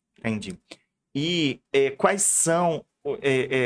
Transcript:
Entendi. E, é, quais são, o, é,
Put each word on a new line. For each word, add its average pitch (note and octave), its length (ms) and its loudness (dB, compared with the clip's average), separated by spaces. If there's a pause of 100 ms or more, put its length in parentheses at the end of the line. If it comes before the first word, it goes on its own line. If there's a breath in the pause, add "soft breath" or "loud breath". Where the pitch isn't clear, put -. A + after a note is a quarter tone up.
(240)
Entendi. G2+ 320 -6 (560 loud breath)
E, D#3 480 -2 (120)
é, C#3 180 4
quais G3 320 0
são, E3 640 0 (200)
o, C#3 160 -4
é, C3 280 0 (180)